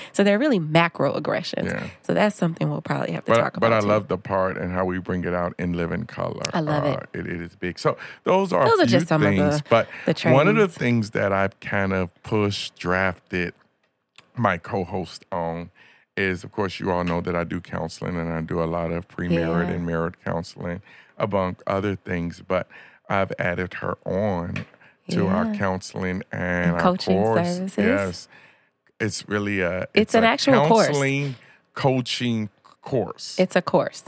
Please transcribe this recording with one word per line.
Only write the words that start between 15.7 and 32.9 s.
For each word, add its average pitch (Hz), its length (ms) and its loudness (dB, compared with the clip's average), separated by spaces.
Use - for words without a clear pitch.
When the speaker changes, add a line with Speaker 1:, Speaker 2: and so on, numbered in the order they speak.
Speaker 2:
is, 95 260 0
of - 80 -14
course, 98 280 -4
you 95 120 -2
all 90 120 0
know 87 180 0
that 90 140 -2
I 85 80 0
do 87 180 -6
counseling 87 560 -8
and 82 140 -4
I 82 100 -4
do 85 220 -2
a - 20 -2
lot 82 260 -2
of 85 160 -6
pre-marriage 87 640 0
Speaker 1:
Yeah. 87 60 -2
Speaker 2:
and 87 100 -4
marriage 85 380 -2
counseling, 90 580 -6
among 95 380 -2
other 98 300 0
things. 85 520 -6
But 92 200 0
I've 98 300 0
added 90 360 -2
her 95 300 -6
on 92 600 -2
to - 160 0
our 208 180 2
Speaker 1:
Yeah. 214 100 -2
Speaker 2:
counseling 95 680 -2
and 90 340 0
Speaker 1:
And 85 100 4
Speaker 2:
our 85 60 0
Speaker 1:
coaching 95 360 2
Speaker 2:
course. 113 380 2
Speaker 1:
services. 185 220 -6
Speaker 2:
Yes. 95 500 0
It's - 280 -4
really 101 340 0
a, 90 200 -2
Speaker 1:
It's - 140 -8
Speaker 2:
it's 220 200 4
Speaker 1:
an 226 80 6
Speaker 2:
a 226 40 6
Speaker 1:
actual 233 400 4
course. 208 200 6
Speaker 2:
counseling, 139 480 0
coaching 123 760 0
course. - 580 -4